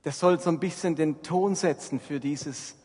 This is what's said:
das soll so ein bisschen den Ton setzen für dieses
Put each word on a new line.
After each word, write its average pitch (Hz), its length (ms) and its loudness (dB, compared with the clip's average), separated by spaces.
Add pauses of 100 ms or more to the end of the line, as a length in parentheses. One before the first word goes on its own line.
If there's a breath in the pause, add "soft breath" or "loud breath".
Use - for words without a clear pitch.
das 143 160 -4
soll 180 180 6
so 175 100 0
ein 165 120 2
bisschen 175 340 0
den 156 300 0
Ton 185 320 2
setzen 147 420 -2
für 143 220 -6
dieses 143 640 -6